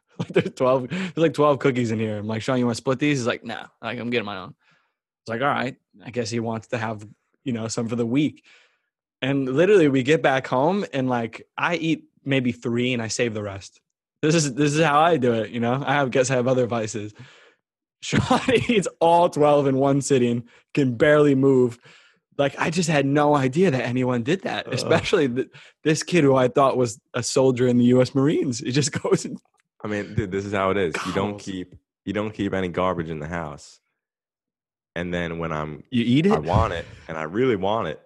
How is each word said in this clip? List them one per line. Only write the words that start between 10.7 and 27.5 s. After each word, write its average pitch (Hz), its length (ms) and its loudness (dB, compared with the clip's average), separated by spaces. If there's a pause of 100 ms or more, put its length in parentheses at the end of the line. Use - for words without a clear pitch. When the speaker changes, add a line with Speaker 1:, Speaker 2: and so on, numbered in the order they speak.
Speaker 1:
and, 131 160 -2
like, 117 380 -4 (100)
I 165 200 -2
eat 160 280 -2 (200)
maybe 135 280 0
three 123 400 -2
and 117 100 -2
I 110 60 -6
save 117 260 -2
the 107 80 -6
rest. 98 380 -12 (420)
This 156 120 4
is, 143 200 0
this 143 200 2
is 160 100 2
how 147 160 4
I 165 180 4
do 120 160 2
it, 110 160 -2
you 117 100 -6
know? 120 240 0
I 131 100 -2
have, 139 160 0
guess 127 200 0
I 131 60 0
have 123 120 0
other 127 180 2
vices. 110 460 -6 (460)
<laughs> - 440 -20
Sean - 380 0 (280)
eats 208 200 2 (120)
all 170 300 4
twelve 147 360 4
in 131 120 2
one 139 240 2
sitting, 120 420 2 (300)
can 127 220 2
barely 151 380 6
move. 131 440 4 (600)
Like, 139 200 0
I - 120 -2
just 160 180 -2
had 147 160 2
no 147 320 2
idea 139 340 2
that 127 120 0
anyone 123 400 -2
did 156 200 -2
that, - 240 -6
Speaker 2:
Ugh. - 80 -10
Speaker 1:
especially 156 540 2
th-, 123 200 -4 (360)
this 151 180 0
kid 170 220 2
who 135 120 6
I 127 120 4
thought 131 300 2
was 117 200 -2 (140)
a 120 100 -4
soldier 127 460 2